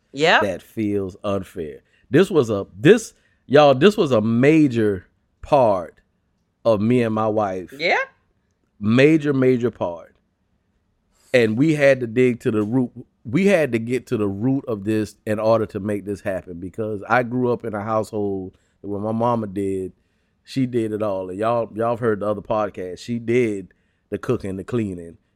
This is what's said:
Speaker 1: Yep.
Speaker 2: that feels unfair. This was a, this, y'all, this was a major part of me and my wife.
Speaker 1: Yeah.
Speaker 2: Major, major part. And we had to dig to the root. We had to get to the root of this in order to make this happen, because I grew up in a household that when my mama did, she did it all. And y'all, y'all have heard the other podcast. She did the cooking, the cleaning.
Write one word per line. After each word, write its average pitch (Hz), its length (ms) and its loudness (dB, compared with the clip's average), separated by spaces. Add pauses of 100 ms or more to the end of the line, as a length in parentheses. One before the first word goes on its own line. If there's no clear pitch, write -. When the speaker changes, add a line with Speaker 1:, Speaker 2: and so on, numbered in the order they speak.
(120)
Speaker 1:
Yep. 160 320 2
Speaker 2:
that 90 180 -4
feels 101 640 -4
unfair. 92 580 -8 (300)
This 175 180 4
was 135 220 2
a, 98 160 -2 (100)
this, 165 360 4 (340)
y'all, 143 260 6
this 175 240 4
was 165 140 0
a 110 100 4
major 117 840 2 (340)
part 107 580 2 (640)
of 110 160 2
me 120 220 2
and 110 140 -2
my 110 120 -2
wife. 101 480 -4
Speaker 1:
Yeah. 175 220 0 (840)
Speaker 2:
Major, 143 540 4
major 127 380 2
part. 87 440 -10 (1200)
And 113 240 4
we 156 160 2
had 139 280 4
to 120 60 -4
dig 120 340 2
to 123 100 -2
the 107 100 0
root. 120 300 -2 (340)
We 165 220 0
had 160 240 2
to 117 80 0
get 120 280 -4
to 123 100 -2
the 104 100 0
root 120 400 -2
of 107 160 -6
this 110 320 -2 (100)
in 107 140 -2
order 110 280 2
to 107 120 -8
make 101 260 -4
this 101 160 -8
happen, 92 380 -8
because 101 500 -8
I 123 140 2
grew 123 280 -2
up 117 140 -4
in 107 80 -8
a 104 80 -4
household 101 760 -4 (260)
that 98 80 -14
when 101 120 -6
my 107 120 -4
mama 113 340 0
did, 95 460 -6 (500)
she 131 240 -4
did 113 260 -2
it 104 80 -4
all. 95 300 -4
And 95 80 -8
y'all, 113 340 -2
y'all 113 180 -2
have 113 80 -6
heard 110 200 0
the 101 80 -4
other 101 140 -2
podcast. 95 580 -6
She 120 180 -6
did 113 560 -2 (380)
the 104 80 -6
cooking, 98 380 -4
the 92 60 -8
cleaning. 90 540 -6 (180)